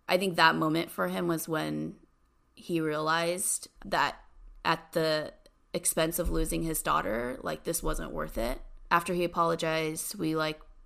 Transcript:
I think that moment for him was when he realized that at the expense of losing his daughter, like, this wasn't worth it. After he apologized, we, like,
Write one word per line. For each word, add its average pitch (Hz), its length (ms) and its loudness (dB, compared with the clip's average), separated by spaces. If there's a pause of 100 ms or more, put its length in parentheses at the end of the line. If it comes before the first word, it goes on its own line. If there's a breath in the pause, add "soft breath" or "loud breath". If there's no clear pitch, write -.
I 185 100 6
think 190 180 0
that 160 180 8
moment 160 360 0
for 180 180 -4
him 185 180 -2
was 165 220 0
when 156 480 -4 (580)
he 165 260 -2
realized 160 880 0 (160)
that 151 320 0 (480)
at - 280 0
the 156 400 0 (420)
expense 165 440 0
of 170 100 0
losing 165 360 0
his 160 180 -2
daughter, 131 580 0
like, 156 240 -6
this 165 180 -2
wasn't 156 300 -2
worth 156 240 -6
it. 117 240 -2 (300)
After 175 240 2
he 175 100 2
apologized, 165 920 0
we, 160 200 0
like, 156 240 -2 (260)